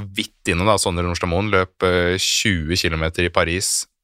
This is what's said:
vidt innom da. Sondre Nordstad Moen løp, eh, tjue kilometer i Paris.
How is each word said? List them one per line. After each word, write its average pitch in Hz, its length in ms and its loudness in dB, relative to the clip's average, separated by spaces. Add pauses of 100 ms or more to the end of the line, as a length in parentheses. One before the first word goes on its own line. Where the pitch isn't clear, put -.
vidt - 420 -10
innom 90 200 2
da. 107 100 6
Sondre 87 260 0
Nordstad 87 240 -2
Moen 92 220 0
løp, 92 340 0
eh, 90 340 2
tjue 85 600 0
kilometer 80 480 -2
i 85 40 -2
Paris. 90 560 0 (180)